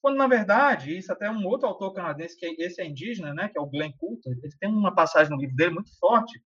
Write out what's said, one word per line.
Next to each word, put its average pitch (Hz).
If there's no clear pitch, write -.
Quando, 277
na 269
verdade, 208
isso 190
até 208
um 208
outro 240
autor 190
canadense, 165
que 175
é, 165
esse 175
é 180
indígena, 156
né, 175
que 208
é 147
o 143
Glenn 147
Coulter, 190
ele 147
tem 202
uma 202
passagem 160
no 139
livro 135
dele 165
muito -
forte -